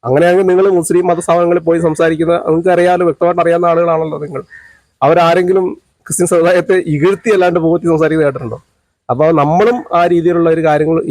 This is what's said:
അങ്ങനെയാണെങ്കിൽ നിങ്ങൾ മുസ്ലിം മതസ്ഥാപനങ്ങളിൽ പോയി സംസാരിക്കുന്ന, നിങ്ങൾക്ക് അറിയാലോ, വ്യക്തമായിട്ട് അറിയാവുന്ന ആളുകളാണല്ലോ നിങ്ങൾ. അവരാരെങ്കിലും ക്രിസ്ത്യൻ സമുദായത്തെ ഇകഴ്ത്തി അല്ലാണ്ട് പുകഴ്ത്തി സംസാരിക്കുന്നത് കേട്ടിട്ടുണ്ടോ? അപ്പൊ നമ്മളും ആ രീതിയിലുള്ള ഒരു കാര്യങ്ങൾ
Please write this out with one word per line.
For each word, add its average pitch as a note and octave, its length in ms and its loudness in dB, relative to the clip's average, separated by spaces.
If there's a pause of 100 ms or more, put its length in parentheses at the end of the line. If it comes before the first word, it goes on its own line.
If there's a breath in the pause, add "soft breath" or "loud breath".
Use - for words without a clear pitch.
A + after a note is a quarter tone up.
അങ്ങനെയാണെങ്കിൽ F3 440 2
നിങ്ങൾ F#3+ 220 2
മുസ്ലിം F3+ 380 0
മതസ്ഥാപനങ്ങളിൽ F3 520 0
പോയി E3 200 0
സംസാരിക്കുന്ന, E3 580 0
നിങ്ങൾക്ക് E3 320 -2
അറിയാലോ, F3 360 2
വ്യക്തമായിട്ട് F3 360 0
അറിയാവുന്ന E3+ 240 0
ആളുകളാണല്ലോ E3 540 0
നിങ്ങൾ. C#3+ 240 -10 (580 loud breath)
അവരാരെങ്കിലും F3 800 0 (240)
ക്രിസ്ത്യൻ - 260 -4
സമുദായത്തെ F3 440 2 (180)
ഇകഴ്ത്തി F#3+ 420 -2
അല്ലാണ്ട് F3+ 300 0
പുകഴ്ത്തി E3 260 0
സംസാരിക്കുന്നത് D#3 380 0
കേട്ടിട്ടുണ്ടോ? B2 280 -10 (520)
അപ്പൊ B2+ 160 0 (160)
നമ്മളും F#3 360 2 (220)
ആ - 20 2 (120)
രീതിയിലുള്ള E3+ 420 0
ഒരു E3 120 -4
കാര്യങ്ങൾ D3+ 300 0 (140)